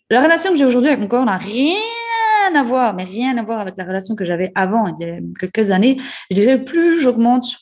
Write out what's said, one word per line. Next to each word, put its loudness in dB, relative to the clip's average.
la 4
relation 2
que 2
j'ai 4
aujourd'hui 4
avec 2
mon -4
corps 0
n'a 0
rien -2
à 2
voir, 0
mais -6
rien -4
à -4
voir -6
avec -8
la -8
relation -6
que -4
j'avais -2
avant, 2
il -8
y -8
a -10
quelques -2
années. 2
Je -2
dirais, 4
plus 2
j'augmente, 2